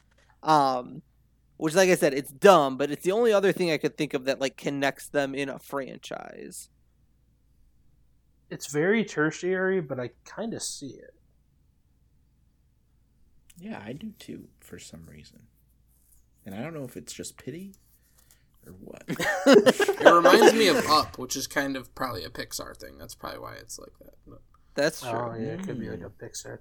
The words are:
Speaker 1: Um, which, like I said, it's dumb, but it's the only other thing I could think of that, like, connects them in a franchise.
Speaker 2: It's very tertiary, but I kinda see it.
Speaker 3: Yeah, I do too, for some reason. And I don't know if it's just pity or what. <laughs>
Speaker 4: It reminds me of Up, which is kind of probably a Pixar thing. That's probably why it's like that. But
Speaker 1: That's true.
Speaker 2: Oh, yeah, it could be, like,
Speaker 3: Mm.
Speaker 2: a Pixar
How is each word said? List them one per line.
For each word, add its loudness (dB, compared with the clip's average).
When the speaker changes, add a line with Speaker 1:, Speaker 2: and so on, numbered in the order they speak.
Speaker 1:
Um, 2
which, -2
like 6
I 6
said, 2
it's -6
dumb, 8
but -2
it's -6
the 0
only 2
other 4
thing -2
I 0
could -4
think -4
of -4
that, -2
like, -4
connects -4
them -2
in -4
a -12
franchise. -12
Speaker 2:
It's -14
very 2
tertiary, -2
but -8
I -8
kinda -8
see -12
it. -20
Speaker 3:
Yeah, -12
I -10
do -12
too, -16
for -18
some -20
reason. -20
And -14
I -10
don't -12
know -10
if -14
it's -16
just -14
pity -14
or -20
what. -20
<laughs> -4
Speaker 4:
It 6
reminds 8
me 4
of 2
Up, 2
which -8
is -6
kind -4
of -14
probably -8
a -10
Pixar -12
thing. -18
That's -18
probably -12
why -14
it's -18
like -20
that. -20
But -20
Speaker 1:
That's -2
true. -10
Speaker 2:
Oh, -6
yeah, -8
it -10
could -10
be, -10
like, -12
Speaker 3:
Mm. -14
Speaker 2:
a -16
Pixar -16